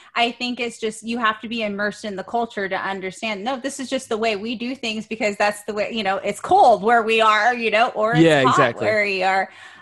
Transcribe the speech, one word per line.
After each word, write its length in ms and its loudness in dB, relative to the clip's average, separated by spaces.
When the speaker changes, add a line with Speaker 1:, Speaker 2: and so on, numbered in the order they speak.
Speaker 1:
I 160 0
think 280 -8
it's 200 -6
just, 240 -6
you 160 -6
have 220 0
to 60 -12
be 160 -6
immersed 400 -6
in 140 -8
the 60 -8
culture 440 -4
to 80 -4
understand, 680 -6
no, 140 -4
this 220 -8
is 100 -10
just 200 -6
the 80 -2
way 180 0
we 200 -8
do 200 -8
things 320 -8
because 300 -4
that's 260 0
the 100 -8
way, 180 -4
you 120 -4
know, 140 0
it's 240 -6
cold 420 6
where 200 4
we 180 2
are, 340 4
you 160 -2
know, 180 2
or 240 -2
it's 80 4
Speaker 2:
Yeah, 220 6
Speaker 1:
hot 80 6
Speaker 2:
exactly. 360 2
Speaker 1:
where 180 2
we 180 -2
are. 260 0